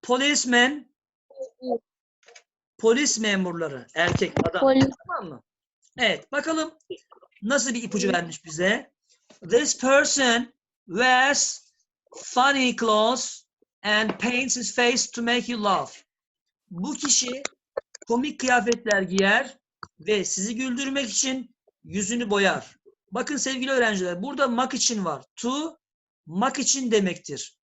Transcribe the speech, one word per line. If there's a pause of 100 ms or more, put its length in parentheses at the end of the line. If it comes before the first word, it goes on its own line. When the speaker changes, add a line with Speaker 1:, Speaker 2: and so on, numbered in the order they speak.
Speaker 1:
Policeman, (1800)
polis
memurları,
erkek,
adam.
Speaker 2:
Polis. (180)
Speaker 1:
Tamam
mı? (540)
Evet,
bakalım (640)
nasıl
bir
ipucu
vermiş
bize. (560)
This
person (320)
wears (420)
funny
clothes (380)
and
paints
his
face
to
make
you
laugh. (760)
Bu
kişi (640)
komik
kıyafetler
giyer (420)
ve
sizi
güldürmek
için (280)
yüzünü
boyar. (340)
Bakın
sevgili
öğrenciler,
burada
mak
için
var. (100)
To, (480)
mak
için
demektir.